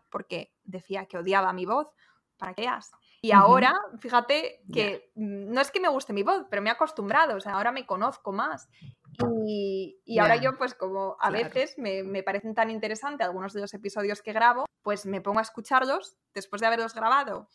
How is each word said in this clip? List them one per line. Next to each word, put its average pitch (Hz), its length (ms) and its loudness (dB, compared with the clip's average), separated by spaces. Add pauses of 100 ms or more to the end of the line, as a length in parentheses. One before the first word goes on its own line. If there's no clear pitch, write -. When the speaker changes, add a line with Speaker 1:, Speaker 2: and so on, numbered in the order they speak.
Speaker 1:
porque - 440 -10 (100)
decía 190 440 -10
que 185 100 -10
odiaba 185 340 2
mi 180 140 -6
voz, 262 220 0 (500)
¿para 185 160 -10
qué 226 140 -6
has? 240 240 -6 (300)
Y 220 120 0
Speaker 2:
Ujú. 202 80 12
Speaker 1:
ahora, 254 320 8 (260)
fíjate 240 680 0
Speaker 2:
Ya. 190 60 -12
Speaker 1:
que, 208 420 -2
mm, 202 360 -6
no 254 80 2
es 277 120 0
que 370 100 -4
me 359 80 2
guste 269 240 -2
mi 202 100 0
voz, 359 260 0
pero 202 120 -2
me 214 80 0
he - 20 4
acostumbrado, 269 640 2
o 196 60 -6
sea, 202 140 -8
ahora 214 180 0
me 262 120 -8
conozco 196 460 -4
más. 226 380 -6 (760)
Y, 196 600 -6
y - 140 0
ahora 214 180 6
Speaker 2:
Ya. 247 60 -2
Speaker 1:
yo, 262 140 0
pues, 254 160 -4
como 190 460 -6
a 214 100 0
Speaker 2:
Claro. 214 200 0
Speaker 1:
veces 262 280 -4
me, 190 260 -4
me 190 200 -6
parecen 202 320 -6
tan 220 140 2
interesante 220 540 -6
algunos 185 280 -4
de 202 100 -8
los 202 120 -10
episodios 202 480 -6
que 214 100 -10
grabo, 240 340 4 (160)
pues 202 240 -4
me 190 140 -6
pongo 202 200 -2
a - 20 4
escucharlos, 262 720 -2 (180)
después 202 280 -10
de 226 60 4
haberlos 226 260 0
grabado, 226 600 0